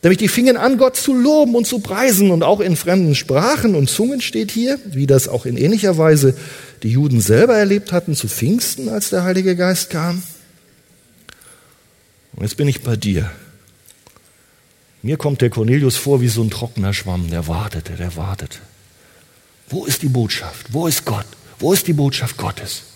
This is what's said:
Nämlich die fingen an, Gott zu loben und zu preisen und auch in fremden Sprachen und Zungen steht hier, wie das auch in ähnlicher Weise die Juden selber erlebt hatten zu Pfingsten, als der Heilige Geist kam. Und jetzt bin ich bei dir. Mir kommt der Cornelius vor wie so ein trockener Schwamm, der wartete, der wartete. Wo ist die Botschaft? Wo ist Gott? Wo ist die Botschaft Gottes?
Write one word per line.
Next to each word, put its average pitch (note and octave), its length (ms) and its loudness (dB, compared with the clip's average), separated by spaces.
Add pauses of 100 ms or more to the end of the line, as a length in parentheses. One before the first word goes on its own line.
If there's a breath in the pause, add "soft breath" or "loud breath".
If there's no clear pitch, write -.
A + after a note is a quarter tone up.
Nämlich F#3 160 4
die G#3+ 80 2
fingen B3 300 4
an, B3+ 200 2
Gott B3+ 180 4
zu - 160 -2
loben C4 440 4
und A#3+ 100 2
zu B3 140 -4
preisen G3+ 500 2
und E3 140 2
auch D#3 160 4
in F3+ 160 2
fremden F3 400 2
Sprachen G#3 580 2
und C#3 160 2
Zungen B3 320 -2
steht A3 300 -6
hier, C4 340 -2
wie C#3+ 220 -4
das C3+ 200 4
auch B2+ 200 -6
in A#2+ 100 -4
ähnlicher F#3+ 400 2
Weise D3 400 4 (460 loud breath)
die A2+ 80 -2
Juden C3 280 2
selber C#3 380 4
erlebt G3+ 340 0
hatten F3 240 -2
zu - 120 -6
Pfingsten, G#3+ 640 -4
als G#3+ 200 -4
der F#3 140 -2
Heilige F#3 320 0
Geist F3+ 340 -2
kam. F3 320 -4 (2000 soft breath)
Und - 100 -10
jetzt G#2+ 140 -8
bin C#3+ 100 0
ich C3+ 140 -2
bei A#2+ 140 -2
dir. F#2+ 360 -2 (1700 soft breath)
Mir C#3+ 160 -4
kommt C#3+ 240 -2
der A#2+ 80 4
Cornelius B2 460 2
vor C#3 260 2
wie B2 60 2
so A2+ 160 0
ein G#2+ 80 0
trockener G2+ 420 -4
Schwamm, F2 380 -4
der E2+ 160 -4
wartete, E2+ 460 -6
der E2+ 220 -8
wartete. F#2 440 -8 (1080 soft breath)
Wo - 180 -8
ist - 180 -4
die C#3+ 60 0
Botschaft? - 600 -4
Wo D3+ 160 -4
ist - 200 -2
Gott? G#2 200 -4 (320 loud breath)
Wo E3 160 2
ist - 140 0
die E3+ 60 0
Botschaft C#3 440 -2
Gottes? - 460 -10 (120)